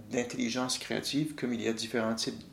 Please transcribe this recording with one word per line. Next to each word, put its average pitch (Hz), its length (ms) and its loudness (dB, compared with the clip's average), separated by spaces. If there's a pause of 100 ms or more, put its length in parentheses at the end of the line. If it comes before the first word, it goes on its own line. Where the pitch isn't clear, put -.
d'intelligence 127 680 0
créative, 143 580 0
comme 123 180 0
il 110 80 -2
y 110 60 0
a 113 60 4
différents 113 420 0
types 113 260 -2 (100)